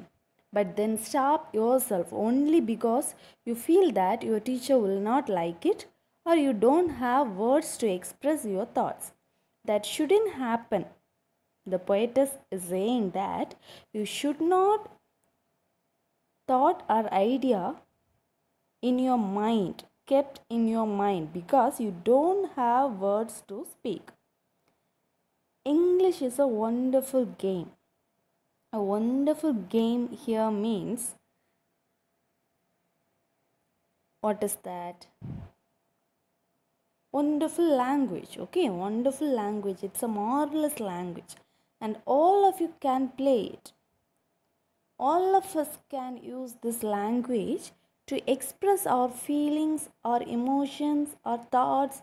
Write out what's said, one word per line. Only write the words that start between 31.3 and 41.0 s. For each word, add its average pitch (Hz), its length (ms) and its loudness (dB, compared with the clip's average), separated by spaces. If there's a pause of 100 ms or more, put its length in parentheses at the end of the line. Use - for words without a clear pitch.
what 208 240 -2
is 196 200 -4
that? 175 420 -12 (2000)
Wonderful 302 540 0
language, 262 720 0
okay? 311 320 -2
Wonderful 226 600 -2
language. 208 540 -2
It's 196 200 -8
a 240 60 -2
marvelous 285 720 -2
language, 175 560 -8 (440)